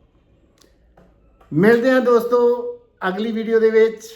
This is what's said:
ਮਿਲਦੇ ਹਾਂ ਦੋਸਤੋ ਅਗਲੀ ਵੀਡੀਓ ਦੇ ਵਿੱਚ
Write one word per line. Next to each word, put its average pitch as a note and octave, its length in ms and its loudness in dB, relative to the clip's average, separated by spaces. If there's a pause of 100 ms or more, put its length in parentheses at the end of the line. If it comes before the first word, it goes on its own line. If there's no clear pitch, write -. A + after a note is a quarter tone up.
(1500)
ਮਿਲਦੇ A#3 380 2
ਹਾਂ B3+ 100 2
ਦੋਸਤੋ A#3+ 400 0 (680)
ਅਗਲੀ G#3+ 240 -6
ਵੀਡੀਓ A3 280 -2
ਦੇ A3 100 2
ਵਿੱਚ A3 460 0